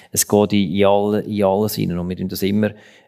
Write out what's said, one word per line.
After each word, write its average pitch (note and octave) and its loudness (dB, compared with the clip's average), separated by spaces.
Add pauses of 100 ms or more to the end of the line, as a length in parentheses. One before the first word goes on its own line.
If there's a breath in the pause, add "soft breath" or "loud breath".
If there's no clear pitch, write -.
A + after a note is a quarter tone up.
(120 loud breath)
es - -4
geht G#2 4
in, G2 0
in G2 4
alle, G2+ 2
in G#2 -4
alles G2+ 0
rein F2+ -4
und F2 -6
wir F2+ -6
tun F#2 -6
das F#2+ -10
immer G#2 0 (380 loud breath)